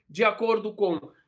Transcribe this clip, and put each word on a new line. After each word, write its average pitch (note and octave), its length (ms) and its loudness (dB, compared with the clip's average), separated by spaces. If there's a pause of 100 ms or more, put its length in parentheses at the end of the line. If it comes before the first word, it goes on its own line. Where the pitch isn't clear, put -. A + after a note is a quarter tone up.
de F3+ 160 0
acordo G#3+ 500 0
com F3+ 380 -2 (160)